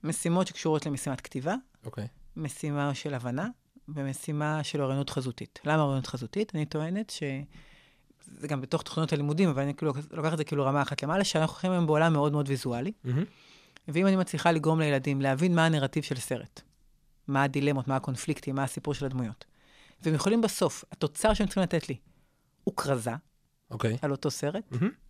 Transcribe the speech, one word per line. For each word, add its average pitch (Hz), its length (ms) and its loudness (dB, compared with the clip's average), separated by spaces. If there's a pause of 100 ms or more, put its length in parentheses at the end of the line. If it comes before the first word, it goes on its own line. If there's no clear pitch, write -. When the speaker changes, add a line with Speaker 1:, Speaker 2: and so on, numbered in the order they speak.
Speaker 1:
משימות 170 440 2
שקשורות 156 380 0
למשימת 139 360 -4
כתיבה, 143 340 -4 (300)
Speaker 2:
אוקיי. 113 220 -8 (300)
Speaker 1:
משימה 147 560 -2
של 143 200 -6
הבנה, 127 340 -4 (420)
ומשימה 151 760 -4
של 143 180 -2
אוריינות 135 280 0
חזותית. 127 560 -6
למה 156 160 4
אוריינות 135 260 0
חזותית? 139 480 -6
אני 151 100 0
טוענת 170 440 -4
ש-, - 140 -8 (1000)
זה - 220 -14
גם 143 140 -2
בתוך 143 200 -2
תוכניות - 320 0
הלימודים, 151 360 4
אבל 135 120 0
אני 143 120 0
כאילו 151 180 0 (200)
לוקחת 160 220 -2
את 160 40 -2
זה 156 60 0
כאילו 143 220 0
רמה 139 160 4
אחת 139 220 -2
למעלה, 170 200 2
שאנחנו 156 320 2
חיים 185 180 0
היום 175 140 4
בעולם 156 260 6
מאוד 147 180 4
מאוד 147 180 0
ויזואלי. 131 420 -2 (120)
Speaker 2:
מהמם. 131 200 0 (640)
Speaker 1:
ואם 170 200 2
אני 190 80 6
מצליחה 175 360 2
לגרום 160 280 4
לילדים 139 420 2
להבין 139 340 2
מה 165 100 6
הנרטיב 147 380 2
של - 120 -4
סרט, 120 460 -6 (680)
מה 139 160 2
הדילמות, 139 440 0
מה 135 80 0
הקונפליקטים, 135 600 -4
מה 139 80 0
הסיפור 135 300 -4
של 143 120 -4
הדמויות. 127 400 -4 (560)
והם 160 140 0
יכולים 202 260 4
בסוף, - 500 0
התוצר - 420 2
שהם 208 140 2
צריכים 196 160 0
לתת 165 260 -2
לי, 131 60 -2 (680)
הוא - 140 -4
כרזה 123 340 0 (600)
Speaker 2:
אוקיי. 117 300 0
Speaker 1:
על 143 100 0
אותו 139 200 -2
סרט, 151 400 -4
Speaker 2:
מהמם. 131 180 0 (200)